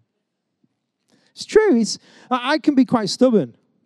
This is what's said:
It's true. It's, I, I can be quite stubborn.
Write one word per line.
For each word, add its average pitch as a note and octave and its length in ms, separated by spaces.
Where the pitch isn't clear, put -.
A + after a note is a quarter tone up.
It's - 140
true. G4+ 320
It's, A3 200
I, B3 240
I D#4 60
can D4 160
be C4 100
quite G#3+ 240
stubborn. G#3 460